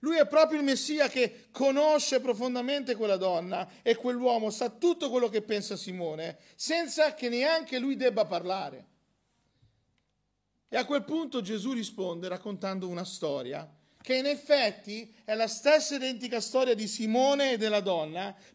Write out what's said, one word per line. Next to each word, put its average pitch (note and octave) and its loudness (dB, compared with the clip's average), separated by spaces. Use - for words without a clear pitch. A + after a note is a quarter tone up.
Lui D#4+ 0
è D4 8
proprio D#4 4
il C#4+ 0
Messia C#4 2
che - -2
conosce C#4+ 2
profondamente B3 -2
quella G#3 0
donna F3+ -2
e A3+ 4
quell'uomo, A#3+ 0
sa A3+ -2
tutto E4+ 0
quello A#3+ 2
che G#3+ 0
pensa G#3 -4
Simone, E3 -8
senza D#4 0
che B3 -4
neanche C4+ 0
lui C4+ -2
debba A3 2
parlare. E3+ -6
E - -4
a B3 0
quel C#4 0
punto D4 -4
Gesù G#3+ -4
risponde F#3 -6
raccontando F#3+ -6
una F3 -6
storia D3 -6
che C4 -2
in C4 -2
effetti A#3 0
è G#3+ -2
la A3 0
stessa D4 4
identica B3 -4
storia B3+ 2
di G#3+ -6
Simone C4 2
e A#3+ 0
della G#3+ 2
donna, F3+ -2